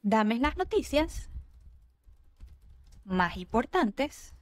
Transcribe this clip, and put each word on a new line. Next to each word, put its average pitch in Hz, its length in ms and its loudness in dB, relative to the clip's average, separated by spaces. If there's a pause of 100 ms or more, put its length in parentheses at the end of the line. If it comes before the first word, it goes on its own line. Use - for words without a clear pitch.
Dame 220 380 4
las 294 180 0
noticias 349 720 0 (1800)
más 185 320 0
importantes 240 1040 -2